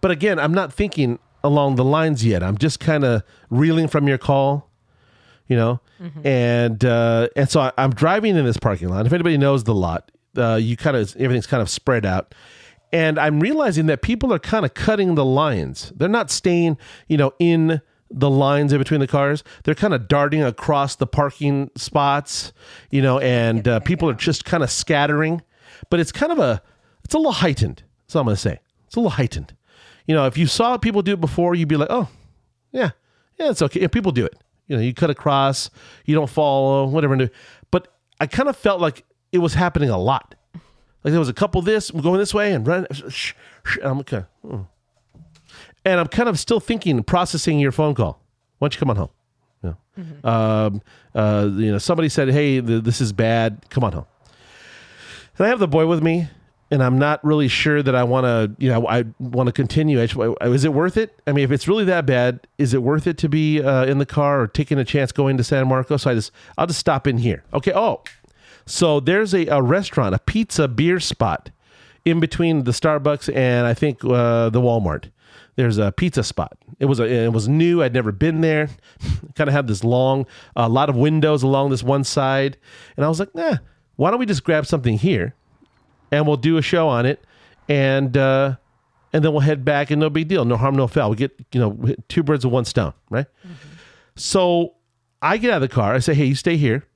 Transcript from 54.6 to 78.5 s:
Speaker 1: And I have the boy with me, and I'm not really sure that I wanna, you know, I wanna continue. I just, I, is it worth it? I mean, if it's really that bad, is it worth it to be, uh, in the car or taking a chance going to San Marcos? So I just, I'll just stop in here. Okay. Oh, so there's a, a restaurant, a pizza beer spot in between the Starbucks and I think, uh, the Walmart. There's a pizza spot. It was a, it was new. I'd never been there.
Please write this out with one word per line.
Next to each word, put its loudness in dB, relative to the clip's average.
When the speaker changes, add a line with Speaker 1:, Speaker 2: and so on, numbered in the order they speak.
Speaker 1:
And 4
I 2
have 0
the 2
boy 2
with 0
me, 0
and 2
I'm 2
not 0
really 2
sure 0
that 0
I 2
wanna, 0
you 0
know, 0
I 0
wanna -2
continue. 0
I 0
just, -4
I, -2
is 2
it 0
worth 0
it? -4
I -2
mean, 2
if 0
it's -2
really 2
that 0
bad, 0
is 0
it 0
worth 0
it -4
to 0
be, 2
uh, 2
in 0
the 0
car 0
or 0
taking -2
a 0
chance -2
going 0
to 0
San 0
Marcos? 0
So 2
I 2
just, -4
I'll 0
just -4
stop 0
in 0
here. 0
Okay. 0
Oh, 0
so 2
there's 2
a, 2
a 2
restaurant, 0
a 0
pizza 0
beer 0
spot -4
in 2
between 0
the -2
Starbucks -2
and 2
I 0
think, -2
uh, 2
the 2
Walmart. 0
There's 2
a 0
pizza -2
spot. -6
It -2
was 0
a, 2
it 0
was 0
new. 2
I'd 0
never 0
been 0
there. 0